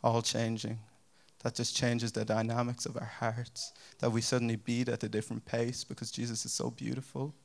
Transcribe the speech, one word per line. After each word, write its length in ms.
all 180
changing, 580
that 160
just 200
changes 360
the 140
dynamics 600
of 120
our 220
hearts, 520
that 120
we 100
suddenly 360
beat 320
at 140
a 60
different 360
pace 380
because 280
Jesus 340
is 60
so 180
beautiful. 640